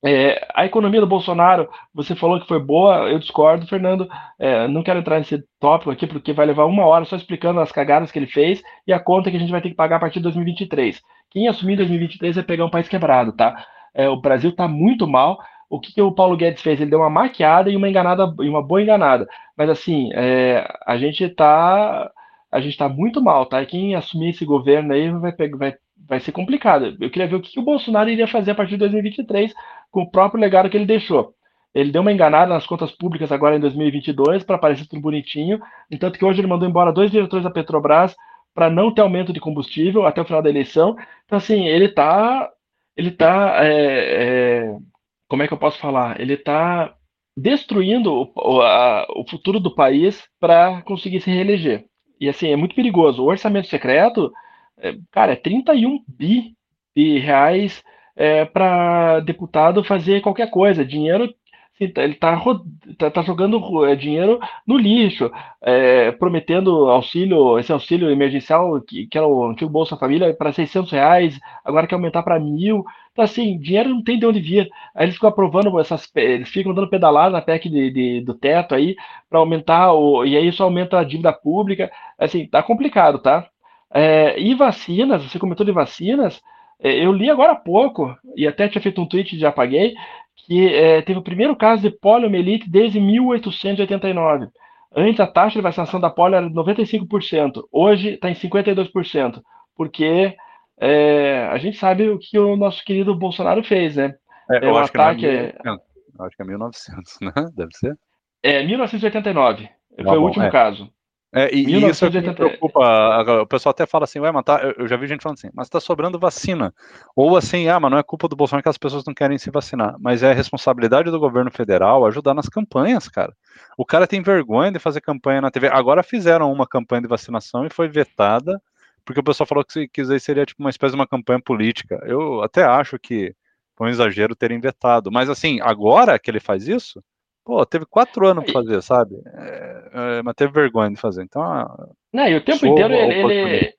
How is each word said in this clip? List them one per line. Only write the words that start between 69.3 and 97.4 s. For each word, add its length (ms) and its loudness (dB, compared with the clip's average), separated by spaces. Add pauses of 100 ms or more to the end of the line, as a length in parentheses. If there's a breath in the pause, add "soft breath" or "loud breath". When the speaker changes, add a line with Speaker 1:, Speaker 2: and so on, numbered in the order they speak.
Speaker 1:
antigo 260 -6
Bolsa 280 -4
Família, 360 0
pra 200 -4
seiscentos 360 -4
reais, 480 2 (240 loud breath)
agora 240 0
quer 100 -4
aumentar 260 -4
pra 180 0
mil. 420 -2 (300 loud breath)
Então, 120 0
assim, 340 -4
dinheiro 320 -2
não 120 -4
tem 160 -2
de 80 0
onde 140 2
vir. 300 0 (240 loud breath)
Aí 100 0
eles 100 -2
ficam 140 2
aprovando 500 0
essas 280 -4
pe-, 140 -4
eles 280 0
ficam 240 -4
dando 160 -2
pedalada 420 4
na 120 -4
pec 260 -4
de, 220 0
de, 320 -2
do 100 -8
teto 420 -2
aí, 220 0 (320 loud breath)
pra 100 0
aumentar 540 2
o, 320 4
e 100 0
aí 140 4
isso 140 -2
aumenta 360 0
a 60 2
dívida 280 0
pública. 580 -4 (280 loud breath)
Assim, 280 -4
tá 160 0
complicado, 560 2
tá? 280 0 (460 soft breath)
É, 480 4
e 140 0
vacinas, 680 0
você 160 -12
comentou 260 -4
de 80 -2
vacinas, 680 -2 (400 soft breath)
é, 240 0
eu 80 4
li 180 0
agora 220 4
há 40 0
pouco, 580 -2 (200)
e 120 -2
até 220 0
tinha 140 -4
feito 180 -4
um 60 -2
tweet 300 -4
e 20 -10
já 100 2
apaguei, 460 0 (520 loud breath)
que, 280 4
é, 260 6
teve 180 -4
o 40 -10
primeiro 340 -2
caso 260 2
de 80 0
poliomielite 760 0
desde 320 2
mil 280 2
oitocentos 500 -4
e 40 0
oitenta 260 -4
e 40 -2
nove. 360 0 (460 soft breath)
Antes, 260 2
a 60 4
taxa 280 2
de 80 -4
vacinação 360 -4
da 120 0
polio 260 2
era 120 0
de 60 -10
noventa 280 -2
e 40 -2
cinco 200 -6
por 160 -4
cento, 500 -4